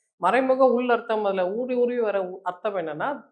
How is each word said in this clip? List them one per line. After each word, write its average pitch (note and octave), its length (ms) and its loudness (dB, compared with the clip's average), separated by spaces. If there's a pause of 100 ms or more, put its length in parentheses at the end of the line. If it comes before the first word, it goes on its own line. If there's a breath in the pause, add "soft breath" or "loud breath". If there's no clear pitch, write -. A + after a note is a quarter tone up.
(160)
மறைமுக B3+ 640 2
உள்ளர்த்தம் A3+ 400 0
அதுல F#3+ 300 0
ஊறி B3 240 -4
ஊறி B3 240 0
வர G3+ 220 0
உ-, F#3 220 -8
அர்த்தம் G3+ 320 -4
என்னன்னா, F#3 460 -4 (100)